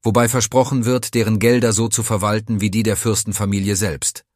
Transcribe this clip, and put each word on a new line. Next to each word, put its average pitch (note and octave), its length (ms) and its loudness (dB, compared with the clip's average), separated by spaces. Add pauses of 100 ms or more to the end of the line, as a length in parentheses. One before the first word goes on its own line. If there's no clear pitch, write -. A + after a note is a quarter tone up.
wobei A#2 260 2
versprochen B2+ 560 0
wird, B2 300 -2
deren A2 240 2
Gelder A#2 340 4
so A2+ 140 0
zu A2 160 -2
verwalten G#2+ 580 -2
wie G2+ 120 0
die A2 100 0
der G#2 140 0
Fürstenfamilie G2+ 800 -2
selbst. F2 480 -4 (120)